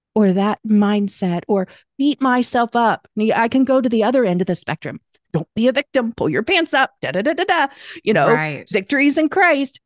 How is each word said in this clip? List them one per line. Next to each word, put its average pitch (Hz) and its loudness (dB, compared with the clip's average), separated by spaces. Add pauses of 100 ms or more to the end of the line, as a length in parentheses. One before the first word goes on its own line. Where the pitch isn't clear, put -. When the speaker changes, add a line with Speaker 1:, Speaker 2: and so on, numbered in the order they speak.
(140)
Speaker 1:
or 208 4
that 196 0
mindset 202 0
or 196 0 (300)
beat 277 -2
myself 247 0
up. 233 0 (140)
I 220 2
can 262 2
go 262 2
to 240 0
the 220 2
other 254 2
end 180 0
of 185 -2
the 180 -2
spectrum. - -10 (320)
"Don't 160 -6
be 226 0
a 254 2
victim, 247 -2
pull - -2
your 208 0
pants 339 0
up, 269 0
da, 131 -4
da, 185 -2
da, 294 0
da, 330 -4
da." 339 0 (340)
You - 0
know, 156 4
Speaker 2:
Right. 156 -2
Speaker 1:
victories 277 0
in 311 2
Christ. 302 0